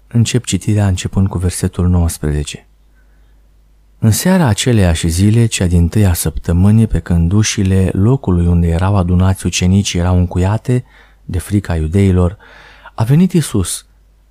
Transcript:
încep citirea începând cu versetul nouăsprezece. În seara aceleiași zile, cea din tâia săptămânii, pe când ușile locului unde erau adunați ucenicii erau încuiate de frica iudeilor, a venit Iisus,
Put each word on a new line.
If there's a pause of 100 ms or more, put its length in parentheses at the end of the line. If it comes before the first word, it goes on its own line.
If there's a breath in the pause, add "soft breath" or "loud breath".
încep
citirea
începând
cu
versetul
nouăsprezece. (1300)
În
seara
aceleiași
zile,
cea
din
tâia
săptămânii,
pe
când
ușile
locului
unde
erau
adunați
ucenicii
erau
încuiate (400 soft breath)
de
frica
iudeilor, (560 loud breath)
a
venit
Iisus, (440)